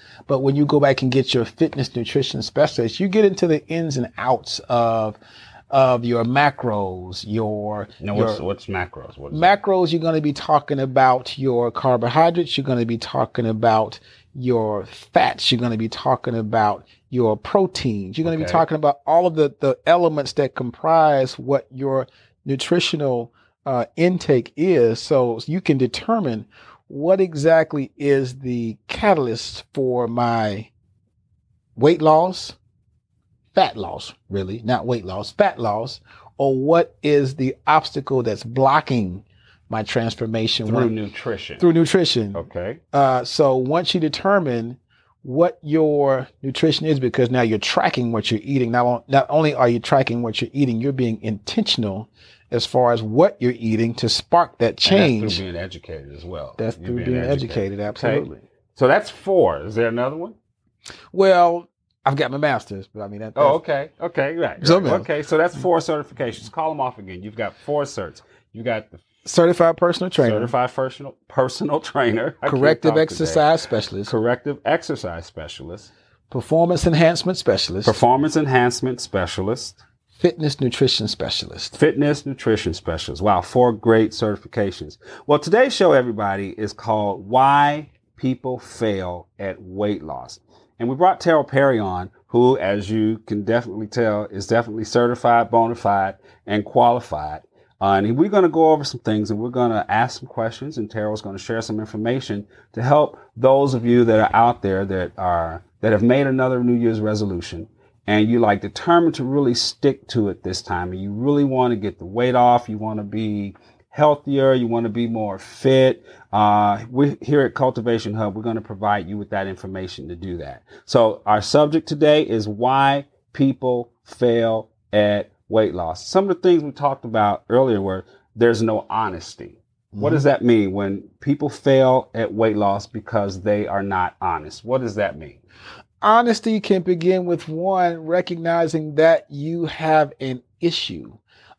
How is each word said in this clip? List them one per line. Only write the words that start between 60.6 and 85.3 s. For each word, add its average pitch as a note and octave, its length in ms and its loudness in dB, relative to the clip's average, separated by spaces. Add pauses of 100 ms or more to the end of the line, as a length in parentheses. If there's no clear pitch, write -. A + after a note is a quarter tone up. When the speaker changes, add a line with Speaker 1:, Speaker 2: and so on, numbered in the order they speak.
Speaker 1:
Well, F3 580 4 (360)
I've C3+ 100 2
got C#3 160 -2
my C#3 60 -6
master's, A#2+ 500 -2
but G#2+ 140 -16
I G2+ 60 -10
mean, G#2 120 -14
that, A2 160 -12
Speaker 2:
Oh, D3 240 4
Speaker 1:
that's E3 100 -8
Speaker 2:
okay. C#3+ 200 -2 (120)
Okay, D#3+ 340 -2
right, D3 300 -4
Speaker 1:
So, E3 100 8
Speaker 2:
right. F#3+ 80 2
Speaker 1:
man. C3 180 0
Speaker 2:
Okay, D3 200 -4
so D#3 160 -2
that's E3+ 180 2
four E3 240 0
certifications. C#3 720 -6
Call D#3+ 200 -4
them D3+ 100 -8
off B2+ 160 -4
again. F#2+ 240 -16
You've G#2 140 -14
got G#2+ 200 -8
four D3 280 -4
certs. G2 380 -10 (320)
You A2 100 -14
got A2 260 -4
the - 100 -20 (260)
Speaker 1:
Certified E3+ 520 4
personal F3+ 320 0
trainer. A#2 280 2
Speaker 2:
Certified B2 360 -2
personal, C3 420 -8 (120)
personal C#3+ 540 -2
trainer. B2 600 -2
I C#3 60 -4
can't - 120 0
Speaker 1:
Corrective D#3 320 2
Speaker 2:
talk D3 40 0
today. D#3 80 4
Speaker 1:
exercise D#3+ 580 2
specialist. G#2 480 -6
Speaker 2:
Corrective B2 560 -2
exercise A2+ 600 -4
specialist. D#2+ 640 -16 (400)
Speaker 1:
Performance E3 560 0
enhancement E3+ 500 2
specialist. G2 480 -2
Speaker 2:
Performance C3+ 520 2
enhancement B2+ 640 0
specialist. - 840 -6 (340)
Speaker 1:
Fitness D#3 440 0
nutrition B2+ 480 0
specialist. - 680 -8
Speaker 2:
Fitness D3 480 2
nutrition A2 480 -2
specialist. D#2+ 480 -8
Wow, F#2+ 200 2
four B2 320 2
great A2 380 4
certifications. G2+ 840 -6 (300)
Well, D3 100 4